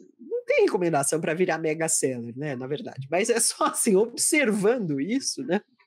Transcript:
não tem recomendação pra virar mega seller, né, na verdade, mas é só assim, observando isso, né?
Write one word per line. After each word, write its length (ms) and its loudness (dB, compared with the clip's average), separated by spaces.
não 260 -6
tem 200 4
recomendação 560 2
pra 140 -2
virar 240 0
mega 300 -2
seller, 480 -2
né, 200 -6
na 100 -8
verdade, 440 -8
mas 200 0
é 80 2
só 280 0
assim, 280 2
observando 1080 2
isso, 440 -4
né? 160 0